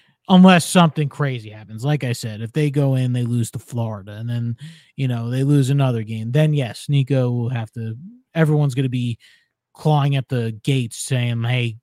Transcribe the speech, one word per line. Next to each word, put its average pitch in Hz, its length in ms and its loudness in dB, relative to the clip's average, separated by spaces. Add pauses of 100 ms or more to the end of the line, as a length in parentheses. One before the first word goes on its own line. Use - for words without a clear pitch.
(300)
unless 185 360 8
something 160 420 2
crazy 127 440 -6
happens. 107 340 -12
Like 147 180 0
I 123 80 -2
said, 110 300 -8
if 113 100 -10
they 151 200 0
go 139 240 0
in, 127 180 0
they 123 100 -2
lose 117 280 -2
to 113 80 -10
Florida, 107 540 -8
and 113 160 -10
then, 120 280 -4 (380)
you 135 120 -2
know, 117 220 -4
they 131 140 -2
lose 139 260 4
another 131 340 0
game, 113 280 -6
then 151 220 2
yes, 135 360 -4
Nico 135 420 2
will 120 180 -2
have 113 240 -6
to, 113 220 -8 (380)
everyone's 147 420 2
gonna 135 140 0
be 123 300 -4 (540)
clawing 143 420 2
at 135 120 -4
the 113 360 -4
gates 131 340 -2
saying, 120 460 -2
"Hey, 120 400 -2